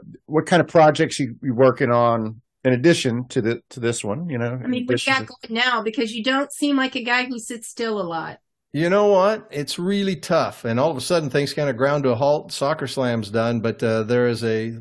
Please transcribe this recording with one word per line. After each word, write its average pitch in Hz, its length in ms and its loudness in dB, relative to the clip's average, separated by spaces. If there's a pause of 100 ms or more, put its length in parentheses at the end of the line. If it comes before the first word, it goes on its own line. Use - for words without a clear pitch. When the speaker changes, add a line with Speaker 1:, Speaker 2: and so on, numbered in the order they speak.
(260)
Speaker 1:
what 156 200 0
kind 175 160 4
of - 60 -2
projects 156 520 4
you, 120 240 -4
you're 131 120 -2
working 127 360 4
on 117 500 2 (220)
in 127 100 4
addition 127 560 2
to 127 120 -2
the, 117 180 -2 (120)
to - 80 -14
this 117 240 -2
one? 139 260 -4
You 131 100 -6
know, 120 220 -4
Speaker 2:
I - 40 -12
Speaker 1:
in 247 40 -4
Speaker 2:
mean, 247 160 -4
what 254 80 0
Speaker 1:
addition 262 200 0
Speaker 2:
you 262 60 0
got 220 80 -6
Speaker 1:
to - 220 -18
Speaker 2:
going 226 160 -4
now? 240 180 -2
Because 220 300 -4
you 226 100 -8
don't 269 280 0
seem 285 260 -2
like 262 180 -2
a 247 80 -6
guy 247 220 0
who 254 140 -8
sits 226 300 -12
still 220 300 -4
a 190 80 -4
lot. 160 300 -8 (380)
Speaker 3:
You 165 140 0
know 208 180 4
what? 208 440 4
It's 147 280 -6
really 190 380 0
tough. 143 480 -2
And 113 160 0
all 160 100 2
of 135 60 -6
a 120 40 -8
sudden, 165 280 0
things 143 240 0
kinda 147 180 -2
ground 135 320 0
to 131 80 2
a 117 40 2
halt. 143 360 0
Soccer 143 360 -2
Slam's 117 420 -2
done, 113 320 0
but, 113 200 -4
uh, 113 220 0
there 123 240 2
is 117 160 -2
a 113 380 -2